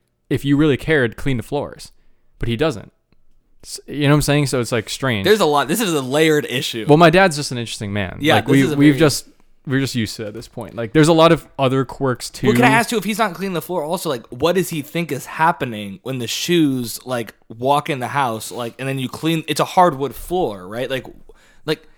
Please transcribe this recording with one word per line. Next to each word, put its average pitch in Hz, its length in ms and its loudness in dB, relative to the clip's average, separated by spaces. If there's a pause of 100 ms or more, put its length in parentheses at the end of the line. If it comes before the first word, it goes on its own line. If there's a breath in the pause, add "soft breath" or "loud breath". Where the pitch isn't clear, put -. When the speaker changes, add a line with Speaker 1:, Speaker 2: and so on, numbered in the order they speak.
(280)
Speaker 1:
"If 131 160 -2
you 143 120 4
really 147 220 4
cared, 131 380 0
clean 135 200 -2
the 110 80 -6
floors." - 480 -8 (480)
But 113 80 -4
he 117 80 -2
doesn't. 127 340 -2 (720)
S-, - 240 -14
you 139 160 -8
know 139 60 4
what 147 80 8
I'm 143 60 2
saying? 147 260 2
So 131 120 0
it's, 117 120 -4
like, 113 180 -2
strange. 113 340 -2
Speaker 2:
There's 208 160 4
a 170 60 4
lot. 143 220 2
This 208 120 -2
is 180 140 -2
a 139 80 -2
layered 147 440 2
issue. 117 420 -6
Speaker 1:
Well, 147 100 8
my 170 120 8
dad's 180 260 4
just 143 160 -6
an 127 60 -6
interesting 110 360 -8
man. 98 260 -6
Speaker 2:
Yeah, 156 140 2
Speaker 1:
Like, - 120 0
Speaker 2:
this 160 60 2
Speaker 1:
we, 139 100 4
Speaker 2:
is 139 100 0
a 143 40 -2
Speaker 1:
we've 143 180 6
Speaker 2:
very 127 40 -2
Speaker 1:
just, 147 300 2 (380)
we're 131 140 -2
just 131 140 -4
used 110 220 -4
to 113 80 -10
it 104 40 -10
at 107 60 -14
this 117 120 -14
point. 104 280 -14
Like, 113 180 -8
there's 156 160 6
a 175 40 6
lot 165 200 8
of 160 160 0 (100)
other 135 260 2
quirks, - 440 -4
too. - 200 -2
Speaker 2:
Well, 233 80 4
can 247 80 4
I 226 60 6
ask 226 220 2
you, 233 60 0
if 185 60 -4
he's 202 140 -4
not 208 160 0
cleaning 185 200 -6
the 156 80 -2
floor, 180 200 -4
also, 165 280 -4
like, 120 180 -6
what 156 280 0
does 185 120 0
he 156 140 -6
think 170 280 -6
is 131 160 -6
happening 117 760 -2
when 131 160 -6
the 120 80 -6
shoes, 135 800 0
like, 120 280 -6 (140)
walk 135 400 -2
in 143 100 -4
the 123 100 -6
house, 117 440 -4
like, 117 260 -8
and 131 100 -8
then 135 100 -4
you 127 100 -4
clean, 160 400 -2
it's 151 120 -4
a 147 40 2
hardwood 139 500 2
floor, 110 540 -6
right? 120 220 -6
Like, 131 160 -6 (580 soft breath)
like, - 340 -6